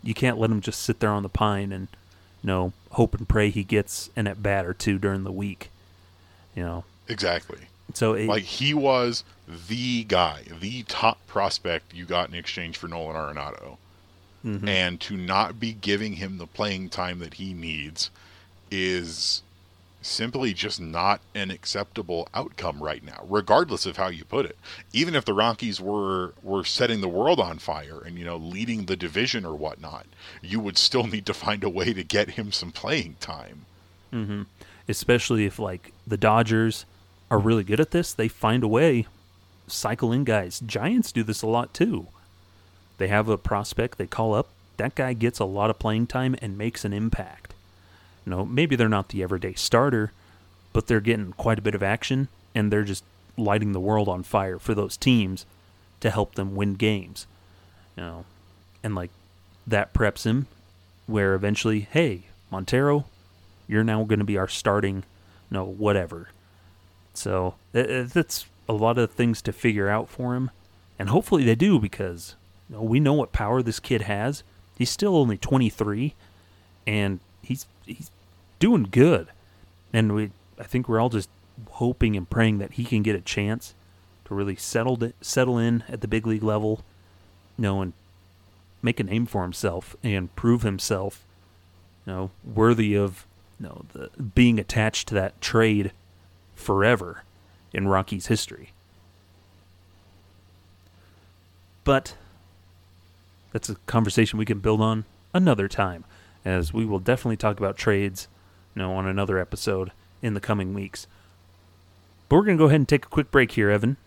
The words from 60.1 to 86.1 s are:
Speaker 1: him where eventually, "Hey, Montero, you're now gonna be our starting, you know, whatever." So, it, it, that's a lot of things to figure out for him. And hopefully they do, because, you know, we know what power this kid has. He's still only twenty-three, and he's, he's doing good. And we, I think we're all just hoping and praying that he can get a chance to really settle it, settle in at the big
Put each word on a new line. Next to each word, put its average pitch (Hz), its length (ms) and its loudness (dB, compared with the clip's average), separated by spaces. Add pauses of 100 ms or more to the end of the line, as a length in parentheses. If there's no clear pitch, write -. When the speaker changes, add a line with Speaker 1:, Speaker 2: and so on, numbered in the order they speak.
Speaker 1:
him 127 240 2 (580)
where 101 300 2
eventually, 104 460 0
"Hey, 113 420 0 (260)
Montero, 135 560 2 (600)
you're 107 160 4
now 110 200 2
gonna 107 200 2
be 101 140 0
our 95 100 0
starting, 98 500 0
you 92 60 -8 (480)
know, 95 140 -4
whatever." 95 640 0 (880)
So, 92 380 -2 (180)
it, 123 160 2
it, 127 240 -4
that's - 320 0 (220)
a 113 60 0
lot 110 240 4
of 117 140 2
things 117 320 2
to 107 100 -4
figure 104 360 0
out 107 200 -2
for 123 260 -4
him. 131 160 -4 (480)
And 95 100 -4
hopefully 156 340 2
they 113 120 6
do, 165 240 6
because, 92 560 -6 (340)
you 123 60 -14
know, 110 60 -8
we 113 180 4
know 143 140 4
what 147 180 0
power 113 300 0
this 117 180 -2
kid 110 240 -2
has. 104 400 -4 (340)
He's 123 120 0
still 202 260 0
only 120 220 4
twenty-three, 117 760 0 (720)
and 101 340 0 (220)
he's, - 260 -8 (180)
he's 113 260 -14 (480)
doing 185 320 4
good. 123 360 6 (640)
And 110 200 4
we, 104 180 -2 (280)
I - 40 -12
think 127 260 -2
we're 110 100 4
all 120 100 4
just 110 200 -2 (420)
hoping 120 460 0
and 90 120 -6
praying 110 280 2
that 101 160 -6
he 120 100 -4
can 117 180 0
get 104 140 2
a 87 60 -4
chance 104 520 -4 (520)
to 101 100 -10
really 98 200 -2
settle 120 480 -2
it, 120 180 -6
settle 127 360 2
in 117 300 2
at 123 140 -8
the 113 60 -6
big 110 200 0